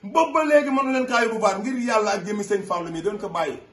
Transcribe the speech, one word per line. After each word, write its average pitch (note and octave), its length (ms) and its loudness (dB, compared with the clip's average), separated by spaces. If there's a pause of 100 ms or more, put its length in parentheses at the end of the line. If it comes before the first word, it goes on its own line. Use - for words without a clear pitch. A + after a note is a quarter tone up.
Boobu D#4 300 2
ba D#4 120 4
léegi D4 260 4
mënu C4+ 220 0
leen B3+ 120 0
kaa A#3+ 200 2
yóbbu A3 140 -2
var G3 200 2
ngir B3+ 200 -4
Yàlla A3 320 0
ak G3 140 -4
jëmmi G#3 180 -4
Sëñ G3+ 200 -2
Fallu F3 280 -4
mi D#3+ 100 -6
doon G#3 160 -4
ko G#3 120 -8
bàyyi. D#3+ 280 -4 (160)